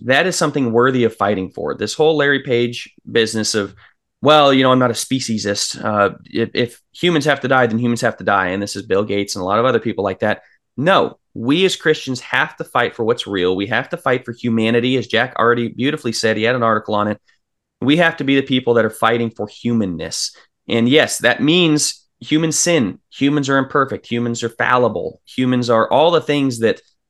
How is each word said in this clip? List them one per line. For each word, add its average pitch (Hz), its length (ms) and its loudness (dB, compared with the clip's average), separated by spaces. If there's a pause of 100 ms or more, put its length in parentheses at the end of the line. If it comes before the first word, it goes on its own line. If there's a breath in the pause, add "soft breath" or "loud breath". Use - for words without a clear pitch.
That 139 220 2
is 175 100 -4
something 143 340 -2
worthy 123 320 2
of 110 120 0
fighting 98 360 -2
for. 76 240 -8
This 107 180 -6
whole 156 220 2
Larry 139 280 0
Page 120 500 -2 (160)
business 110 460 0
of, 101 200 -4 (460 soft breath)
"Well, 143 320 6
you 131 100 4
know, 131 80 4
I'm 127 80 4
not 123 120 2
a - 20 -2
speciesist. 110 880 -4
Uh, 104 340 0 (100)
if, 113 280 -4
if - 280 -4 (120)
humans 165 320 0
have 143 160 0
to 127 60 -4
die, 127 200 4
then 113 120 -2
humans 120 220 0
have 123 160 0
to 92 60 -16
die." 95 240 2
And 95 140 -4
this 101 140 -8
is 98 80 -10
Bill 98 200 0
Gates 101 320 -4
and 95 80 -8
a - 20 -4
lot 101 140 0
of 120 60 2
other 120 140 2
people 104 240 -4
like 95 160 -4
that. 107 220 -2 (340 soft breath)
No, 151 440 0 (140)
we 139 320 -2
as 180 100 0
Christians 151 460 -2
have - 360 -2
to 165 60 -8
fight 120 320 -2
for 113 100 -4
what's 117 220 -2
real. 92 280 0
We 98 120 -4
have 117 220 -2
to 170 80 -8
fight 127 280 -2
for 120 80 -8
humanity. 117 640 0
As 120 100 -4
Jack 120 300 -2
already 117 320 2
beautifully 131 420 -4
said, 110 240 0
he 107 80 -4
had 120 120 2
an 120 80 -2
article 107 320 0
on 104 120 0
it. 104 140 -4 (600)
We 143 160 2
have 165 200 2
to 143 60 -6
be 139 120 2
the 135 100 2
people 127 280 0
that 113 120 2
are 107 40 -2
fighting 117 400 0
for 107 180 -10
humanness. 92 880 -4 (320 soft breath)
And 117 220 2
yes, 135 300 2
that 120 220 2
means 156 640 2 (160)
humans 156 380 -2
sin. 151 420 0 (120)
Humans 143 380 0
are 139 100 2
imperfect. 131 480 -2
Humans 117 360 -4
are 117 60 -2
fallible. 120 760 -2
Humans 127 440 0
are 113 220 2
all 151 180 4
the 160 120 2
things 135 380 -2
that, 110 220 0 (280)